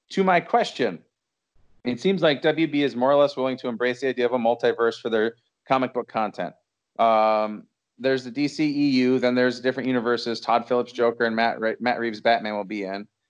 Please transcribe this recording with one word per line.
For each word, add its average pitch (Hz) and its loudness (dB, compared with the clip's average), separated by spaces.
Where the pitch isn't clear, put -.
To 190 2
my 185 4
question, 151 -2
it 123 -4
seems 190 0
like 151 2
W 156 2
B 143 0
is 120 0
more 127 2
or 143 4
less 143 4
willing 131 -2
to 131 -8
embrace 123 -2
the 139 -2
idea 123 0
of 120 0
a 127 2
multiverse 117 0
for 120 -6
their 110 0
comic 131 0
book 117 -6
content. 101 -6
Um, 107 2
there's 131 0
the 123 -12
D 139 -2
C 151 -2
E 143 0
U, 127 4
then 123 2
there's 127 2
different 127 -2
universes 117 -2
Todd 117 0
Phillips' 123 -2
Joker 117 0
and 113 0
Matt 113 0
Re-, 110 -2
Matt 120 -2
Reeves' 113 -6
Batman 107 0
will 104 -4
be 101 -8
in, 98 -8